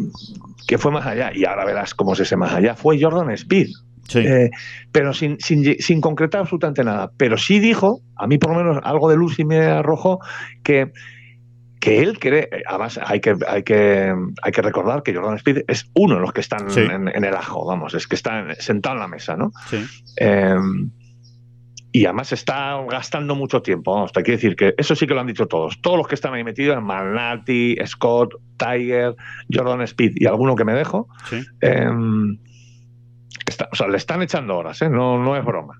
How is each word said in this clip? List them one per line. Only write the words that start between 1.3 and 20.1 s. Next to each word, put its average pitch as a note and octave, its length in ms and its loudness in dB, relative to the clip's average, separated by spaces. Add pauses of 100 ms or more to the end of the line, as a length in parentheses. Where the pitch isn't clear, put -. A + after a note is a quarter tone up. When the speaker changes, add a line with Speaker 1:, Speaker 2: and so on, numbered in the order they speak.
Speaker 1:
y F#2+ 120 -2
ahora G2 200 -2
verás G2+ 300 -4
cómo F#2+ 180 0
es F#2 60 -2
ese F#2 180 0
más F2 160 0
allá, G#2+ 220 2
fue D3 260 2
Jordan D#3 340 2
Spieth. - 360 2 (360)
Speaker 2:
Sí. B2 120 2
Speaker 1:
Eh, B2 320 4 (400)
pero C#3 240 2
sin, D3 240 -2
sin, D3 240 2 (160)
sin E3 200 2
concretar D#3+ 420 0
absolutamente D#3 420 -2
nada. G#2 340 -2
Pero A2 220 2
sí G3+ 180 4
dijo, G#3+ 440 2 (140)
a G2+ 120 -6
mí D3 100 4
por D#3+ 180 2
lo F3 80 0
menos D#3 200 2
algo D3+ 260 2
de D#3 80 6
luz E3+ 160 2
sí D#3 120 -2
me D#3+ 200 2
arrojó, D#3 540 2 (420)
que, C#3 300 2 (880)
que A2+ 240 4
él G#3 160 0
cree, C#3+ 280 2 (200)
además G2 360 -6
hay G#2 160 0
que, G#2 160 2 (120)
hay G2 160 -2
que, G2+ 500 4 (300)
hay G2+ 80 -2
que A2+ 100 0
recordar G#2+ 400 0
que A2+ 140 -4
Jordan G2+ 240 -4
Spieth - 280 2
es - 280 -4
uno F#3 220 6
de F2+ 40 0
los F#2 120 -2
que G2 80 -4
están G2+ 280 -6
Speaker 2:
Sí. G#2+ 120 4
Speaker 1:
en, F#2+ 260 0
en G2+ 160 -2
el G2 100 0
ajo, E2+ 320 -6
vamos, E2 300 -4
es - 120 -6
que - 60 -4
está A2+ 280 -4
en, D#2+ 160 -10
sentado G#2+ 400 -2
en A2 40 -6
la F#2+ 60 -8
mesa, D#2+ 280 -10
¿no? C3+ 160 -4 (200)
Speaker 2:
Sí. A2 60 -4 (400)